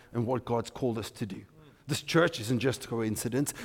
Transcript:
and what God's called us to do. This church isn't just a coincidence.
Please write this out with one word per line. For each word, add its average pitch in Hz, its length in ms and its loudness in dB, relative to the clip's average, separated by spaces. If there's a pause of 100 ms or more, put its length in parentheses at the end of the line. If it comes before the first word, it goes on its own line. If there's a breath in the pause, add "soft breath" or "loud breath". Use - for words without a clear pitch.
(120)
and 120 120 0
what 117 200 0
God's 117 260 0
called 117 280 0
us 104 120 -6
to - 160 -6
do. 98 160 -10 (440 soft breath)
This 147 140 -2
church 165 400 4
isn't 117 200 0
just 123 260 0
a - 20 -14
coincidence. 117 640 0 (120 loud breath)